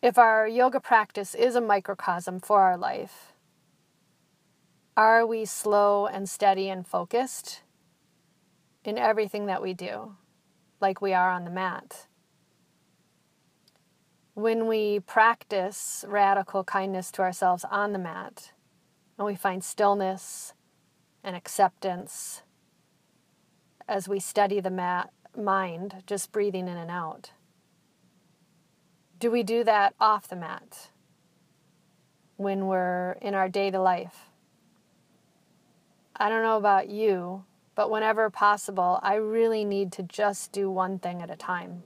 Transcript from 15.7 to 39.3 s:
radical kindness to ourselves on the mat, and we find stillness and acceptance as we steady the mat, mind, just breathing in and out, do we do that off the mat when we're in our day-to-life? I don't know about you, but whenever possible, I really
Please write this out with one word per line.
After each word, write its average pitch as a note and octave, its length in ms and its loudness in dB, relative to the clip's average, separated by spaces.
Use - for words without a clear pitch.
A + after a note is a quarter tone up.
radical G3 560 2
kindness F#3+ 500 -4
to - 100 -2
ourselves F3+ 460 0
on G3+ 240 -2
the G3 60 -4
mat, F3+ 540 -12
and G3+ 100 -4
we G#3 80 -2
find F#3 300 -4
stillness G3+ 880 0
and F#3+ 100 -8
acceptance - 1080 -4
as G3 180 -4
we G3 140 -4
steady G3+ 400 0
the F#3 100 -2
mat, F3+ 400 -4
mind, F#3+ 680 -4
just G3+ 240 -6
breathing F#3+ 380 -2
in F3 80 -8
and E3+ 140 -10
out, E3+ 420 -10
do A#3 140 0
we A#3+ 100 2
do A3+ 220 0
that G#3 340 4
off G#3+ 300 2
the F#3 80 -10
mat - 540 -14
when G3 320 -2
we're F3+ 520 -2
in G3+ 140 -6
our F#3+ 140 2
day-to-life? F#3 840 -2
I G#3+ 140 0
don't A3+ 160 0
know A3 120 2
about G3+ 320 4
you, F#3+ 560 -2
but G#3+ 160 0
whenever A3 400 2
possible, G3 720 2
I G3 120 0
really A3 500 0